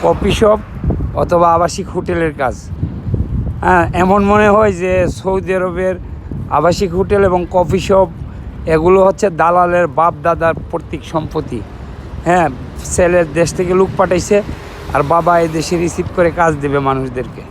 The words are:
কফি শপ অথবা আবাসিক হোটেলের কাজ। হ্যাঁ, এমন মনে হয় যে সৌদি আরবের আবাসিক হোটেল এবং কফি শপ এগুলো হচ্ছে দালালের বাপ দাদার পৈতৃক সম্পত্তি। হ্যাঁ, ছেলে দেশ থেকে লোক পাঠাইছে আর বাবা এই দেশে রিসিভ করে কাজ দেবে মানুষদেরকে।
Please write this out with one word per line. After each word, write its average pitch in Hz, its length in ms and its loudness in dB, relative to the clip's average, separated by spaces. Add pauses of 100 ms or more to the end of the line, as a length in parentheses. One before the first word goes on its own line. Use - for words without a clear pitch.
কফি 170 360 2
শপ 214 200 4 (640)
অথবা 170 260 2 (100)
আবাসিক 175 380 -2
হোটেলের 170 460 -2
কাজ। 120 140 -2 (1080)
হ্যাঁ, 175 200 4 (180)
এমন 196 180 4 (100)
মনে 214 240 4
হয় 214 160 4 (100)
যে 185 100 0 (280)
সৌদি 185 360 -2
আরবের 185 400 -2 (640)
আবাসিক 175 420 2
হোটেল 196 300 2
এবং 180 120 2 (140)
কফি 180 320 2
শপ 190 200 6 (680)
এগুলো 175 340 6
হচ্ছে 196 200 0 (120)
দালালের 175 460 4 (120)
বাপ 165 160 4 (120)
দাদার 165 300 2 (140)
পৈতৃক 165 340 -8 (100)
সম্পত্তি। 151 460 -6 (680)
হ্যাঁ, 170 200 4 (460)
ছেলে 180 260 4 (180)
দেশ 165 200 2
থেকে 180 220 0
লোক 190 180 4
পাঠাইছে 185 400 2 (560)
আর 135 80 2 (120)
বাবা 170 200 4 (100)
এই 165 120 0
দেশে 165 280 -2
রিসিভ 175 320 -4
করে 175 140 4 (100)
কাজ 165 120 4 (120)
দেবে 143 160 0
মানুষদেরকে। 131 720 -4